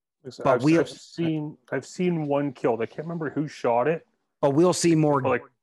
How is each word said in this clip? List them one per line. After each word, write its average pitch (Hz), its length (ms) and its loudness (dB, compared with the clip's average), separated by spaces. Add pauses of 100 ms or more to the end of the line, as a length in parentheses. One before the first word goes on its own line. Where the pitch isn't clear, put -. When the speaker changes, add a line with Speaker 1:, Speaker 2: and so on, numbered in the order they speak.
(240)
Speaker 1:
Listen, 131 200 -16
Speaker 2:
But 139 120 2
Speaker 1:
I've, 120 60 -2
Speaker 2:
we'll 160 180 4
Speaker 1:
I've - 80 0
seen, 156 680 -6 (160)
I've 135 140 -6
seen 175 400 -4
one 143 260 -2
killed. 117 300 -2
I 113 40 -4
can't 156 200 -10
remember 160 240 -8
who 147 180 -4
shot 123 400 0
it. 160 180 -2 (360)
Speaker 2:
But 143 80 4
we'll 165 240 4
see 170 200 2
more 147 260 4
Speaker 1:
But, 135 100 0
like, 123 120 0 (200)